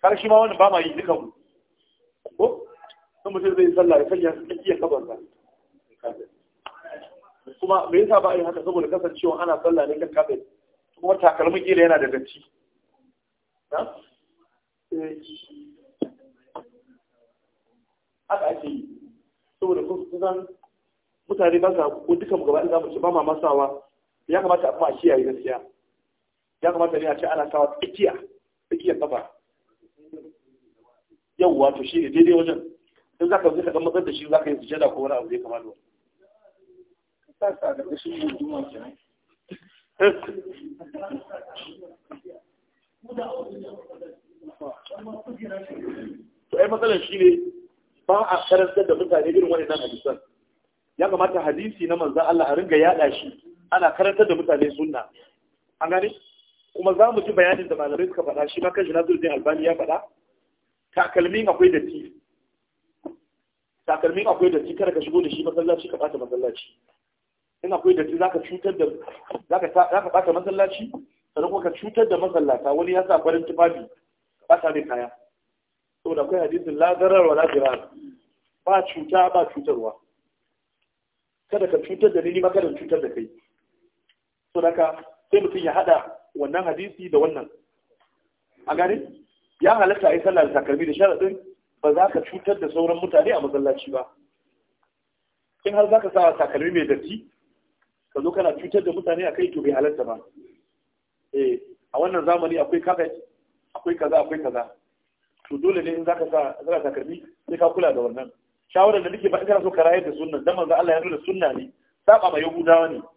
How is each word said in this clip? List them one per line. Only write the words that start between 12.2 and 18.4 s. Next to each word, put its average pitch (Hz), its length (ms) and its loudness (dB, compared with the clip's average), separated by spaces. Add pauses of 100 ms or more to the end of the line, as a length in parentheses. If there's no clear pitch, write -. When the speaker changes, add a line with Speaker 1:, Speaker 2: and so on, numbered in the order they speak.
Speaker 1:
Na? 165 240 -6 (960)
Eh. 320 240 -8 (3250)
Haka - 180 -2